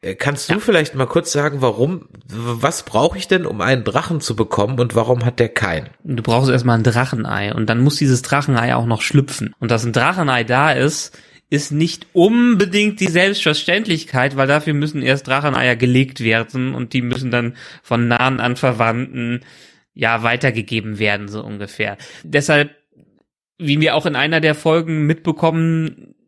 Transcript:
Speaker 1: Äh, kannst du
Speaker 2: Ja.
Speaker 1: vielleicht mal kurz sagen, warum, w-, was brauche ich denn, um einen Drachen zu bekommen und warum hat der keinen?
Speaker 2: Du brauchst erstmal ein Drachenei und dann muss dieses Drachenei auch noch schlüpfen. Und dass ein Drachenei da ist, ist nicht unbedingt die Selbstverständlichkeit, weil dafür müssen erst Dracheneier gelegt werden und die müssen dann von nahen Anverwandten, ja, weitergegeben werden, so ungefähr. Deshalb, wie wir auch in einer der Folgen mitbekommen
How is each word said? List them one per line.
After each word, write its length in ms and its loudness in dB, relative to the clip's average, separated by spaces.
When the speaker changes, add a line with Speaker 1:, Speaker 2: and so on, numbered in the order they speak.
Speaker 1:
Äh, 140 -8
kannst 340 -4
du 60 0
Speaker 2:
Ja. 40 -2
Speaker 1:
vielleicht 360 2
mal 120 0
kurz 240 0
sagen, 300 -2
warum, 480 0
w-, 80 -14
was 220 -2
brauche 340 0
ich 120 -10
denn, 160 2
um 160 -6
einen 240 2
Drachen 340 -2
zu 160 -4
bekommen 420 0
und 160 0
warum 300 2
hat 160 -2
der 100 2
keinen? 400 -4
Speaker 2:
Du 180 -4
brauchst 300 2
erstmal 260 4
ein 60 2
Drachenei 720 -2
und 160 -2
dann 120 0
muss 140 4
dieses 280 2
Drachenei 520 0
auch 100 0
noch 160 -2
schlüpfen. 580 0
Und 120 -2
dass 140 0
ein 80 -2
Drachenei 500 2
da 300 2
ist, 440 -2
ist 240 -2
nicht 420 -2
unbedingt 840 2
die 80 0
Selbstverständlichkeit, 1300 0
weil 120 2
dafür 260 2
müssen 300 -2
erst 240 0
Dracheneier 480 0
gelegt 460 2
werden 520 -2
und 200 -8
die 100 0
müssen 260 -4
dann 260 -2
von 240 0
nahen 320 2
Anverwandten, 1000 -2
ja, 300 -2
weitergegeben 760 -2
werden, 280 -2
so 160 -10
ungefähr. 540 -8
Deshalb, 480 2
wie 200 2
wir 160 4
auch 120 0
in 80 -2
einer 260 0
der 140 2
Folgen 500 0
mitbekommen 1120 -2